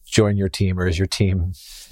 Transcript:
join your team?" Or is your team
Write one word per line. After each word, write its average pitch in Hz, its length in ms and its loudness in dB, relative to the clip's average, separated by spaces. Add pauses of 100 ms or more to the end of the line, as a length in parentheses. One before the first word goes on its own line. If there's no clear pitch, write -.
join 104 300 2
your 98 140 0
team?" 92 300 -2
Or 90 80 0
is 87 100 0
your 95 100 0
team 92 460 0 (380)